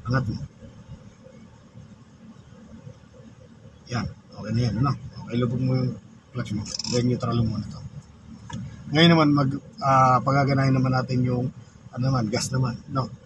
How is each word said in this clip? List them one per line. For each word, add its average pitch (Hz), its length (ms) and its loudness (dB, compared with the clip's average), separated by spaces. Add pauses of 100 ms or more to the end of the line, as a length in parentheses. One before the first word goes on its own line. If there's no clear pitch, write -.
Angat 123 240 -2
mo. - 160 -6 (3500)
Yan. 120 240 -4
Okay - 400 -12
na 113 80 0
yan, 120 240 0
ano? 139 80 2 (320)
Okay, 117 160 -6
lubog 123 240 0
mo 127 80 2
yung 127 240 0 (400)
clutch 123 160 -6
mo. 107 160 -4 (240)
Then 123 160 2
neutral 120 320 0
mo 110 160 0
muna 104 160 -6
to. - 80 -14 (1120)
Ngayon 165 240 8
naman, 156 160 6
mag, 143 180 4 (300)
ah, 131 400 6
pagaganahin 135 560 2
naman 131 160 2
natin 127 320 0
yung, 123 240 0 (480)
ano 123 160 -4
naman, 117 160 0
gas 113 240 -2
naman, 127 240 0 (160)
no? 131 160 -4 (180)